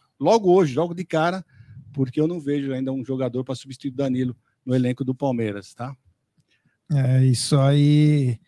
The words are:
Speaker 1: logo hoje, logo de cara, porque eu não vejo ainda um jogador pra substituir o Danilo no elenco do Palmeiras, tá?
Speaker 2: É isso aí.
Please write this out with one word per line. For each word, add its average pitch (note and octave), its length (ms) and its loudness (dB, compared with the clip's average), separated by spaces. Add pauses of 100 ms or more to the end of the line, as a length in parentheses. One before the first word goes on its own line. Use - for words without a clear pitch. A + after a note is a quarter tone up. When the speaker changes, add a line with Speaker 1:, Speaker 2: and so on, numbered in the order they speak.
(200)
Speaker 1:
logo F#3+ 340 4
hoje, E3 220 4
logo E3+ 180 -2
de F3+ 100 -10
cara, E3+ 400 -2 (480)
porque C3+ 300 -2
eu D#3 60 2
não F3 120 -8
vejo C#3 320 -4
ainda C3 200 -4
um C3+ 120 -6
jogador B2+ 400 -4
pra B2+ 120 -8
substituir C3+ 360 -12
o B2+ 40 -12
Danilo B2+ 400 -2 (280)
no B2+ 120 -2
elenco B2+ 280 0
do B2+ 120 -4
Palmeiras, A#2 580 -4
tá? C3 220 -12 (960)
Speaker 2:
É C3 340 4
isso C3 340 2
aí. D3 880 4